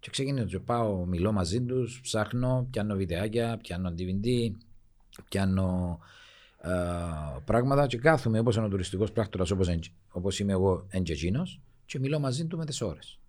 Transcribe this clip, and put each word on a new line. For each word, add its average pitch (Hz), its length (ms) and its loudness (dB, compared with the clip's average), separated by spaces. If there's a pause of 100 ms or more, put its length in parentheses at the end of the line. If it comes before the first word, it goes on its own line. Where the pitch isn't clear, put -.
Και - 100 -16
ξεκινήσω 135 340 -2
και 92 140 -4
πάω, 107 480 0
μιλώ 90 260 2
μαζί 98 300 0
τους, 123 380 -2
ψάχνω, 123 720 0
πιάνω 104 240 -2
βιντεάκια, 107 680 0
πιάνω 87 340 -4
D 85 40 -6
V 92 240 -2
D, 120 280 2 (760)
πιάνω, 92 720 2 (640)
ε, 85 80 -4 (760)
πράγματα 135 420 4
και 120 120 -2
κάθομαι 120 400 4
όπως 113 180 4
είναι 110 80 2
ο 107 40 0
τουριστικός 95 440 0
πράκτορας, 98 380 0
όπως 95 180 2
εν-, 85 120 2 (280)
όπως 92 300 -4
είμαι 101 140 0
εγώ, 92 360 2
εν 92 140 -2
και 80 100 -2
εκείνος, 90 480 -2 (240)
και - 140 -8
μιλώ 139 200 0
μαζί 143 280 -2
του 165 100 -4
με 160 80 -4
τις 143 160 -6
ώρες. 80 380 -6 (100)